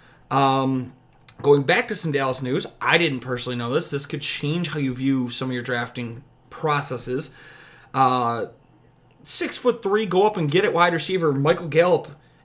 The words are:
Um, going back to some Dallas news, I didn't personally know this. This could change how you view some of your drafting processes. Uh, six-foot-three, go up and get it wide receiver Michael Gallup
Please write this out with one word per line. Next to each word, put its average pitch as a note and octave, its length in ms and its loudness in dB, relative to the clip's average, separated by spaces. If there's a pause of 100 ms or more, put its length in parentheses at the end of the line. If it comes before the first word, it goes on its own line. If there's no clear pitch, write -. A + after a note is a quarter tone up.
(300)
Um, C3+ 640 2 (480)
going C#3+ 220 6
back F#3 260 2
to G#3+ 60 -6
some E3 160 -4
Dallas C3+ 320 -2
news, C3+ 240 -2 (140)
I C#3 180 4
didn't C#3+ 220 0
personally B2 360 -6
know A#2+ 160 -4
this. E3 180 -2
This C#3+ 160 -6
could C#3+ 160 -8
change D#3+ 480 -4
how D3+ 100 -4
you C3 120 -2
view B2+ 380 0
some C3 200 -6
of B2+ 40 -4
your B2 80 -6
drafting A#2+ 600 -6 (260)
processes. C#3 800 -4 (640)
Uh, B2 520 2 (760)
six-foot-three, A3+ 840 0
go F#3 200 4
up G#3+ 100 0
and D#3 140 0
get F#3 140 4
it E3 80 2
wide F3 200 4
receiver E3 400 0
Michael E3 360 2
Gallup E3+ 400 4 (360)